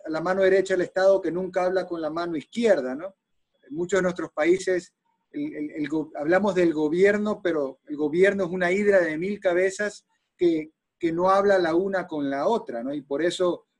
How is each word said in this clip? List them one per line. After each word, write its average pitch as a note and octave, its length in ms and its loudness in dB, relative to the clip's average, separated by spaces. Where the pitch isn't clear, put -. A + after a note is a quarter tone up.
a D#3+ 60 -8
la D#3+ 100 -4
mano F#3 220 0
derecha F#3+ 320 4
del F3+ 80 0
Estado F#3 380 2
que D#3+ 120 -4
nunca F3+ 320 -2
habla F#3 220 -2
con E3+ 140 -8
la D#3 100 -4
mano E3+ 260 -6
izquierda, D3+ 580 0
¿no? F3+ 220 -12
En - 120 -16
muchos F3 240 -2
de F#3 40 0
nuestros F3 300 -4
países F3+ 640 0
el, D3 240 -8
el, - 180 -8
el D3 160 -6
go-, D3+ 260 -4
hablamos F3+ 400 0
del F3 180 4
gobierno, G3+ 720 2
pero D3 440 -2
el D3 100 -10
gobierno F3+ 480 2
es E3+ 60 -6
una F3+ 200 -2
hidra G3 300 4
de D#3+ 180 0
mil G3 220 -6
cabezas F#3+ 640 -2
que, D#3+ 360 0
que E3+ 120 -2
no F3 200 2
habla G3 280 4
la E3 160 0
una F#3 320 0
con D3 220 -4
la C#3 180 -2
otra, G3+ 360 -2
¿no? C#3 120 -6
Y D3 60 -8
por C#3+ 220 -6
eso F3 440 -2